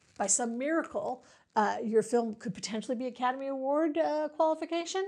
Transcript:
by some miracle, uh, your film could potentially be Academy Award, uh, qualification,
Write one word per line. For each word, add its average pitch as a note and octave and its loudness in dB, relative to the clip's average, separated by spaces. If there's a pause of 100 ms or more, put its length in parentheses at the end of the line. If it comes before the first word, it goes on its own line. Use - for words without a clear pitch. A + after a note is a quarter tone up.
(180)
by G3+ 0
some A#3 0
miracle, C4+ -2 (320)
uh, G3+ 2
your G#3+ 4
film A#3 0
could G#3+ -6
potentially A3 -4
be B3+ -4
Academy B3+ -2
Award, C#4+ 2
uh, D4+ 2
qualification, E4 0